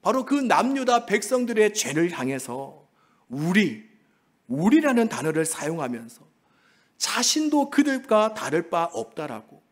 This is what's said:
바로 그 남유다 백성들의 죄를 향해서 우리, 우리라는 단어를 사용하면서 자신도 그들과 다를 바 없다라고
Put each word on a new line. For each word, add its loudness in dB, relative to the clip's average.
바로 0
그 0
남유다 2
백성들의 0
죄를 0
향해서 -8
우리, 0
우리라는 4
단어를 -2
사용하면서 -8
자신도 0
그들과 2
다를 -4
바 0
없다라고 -10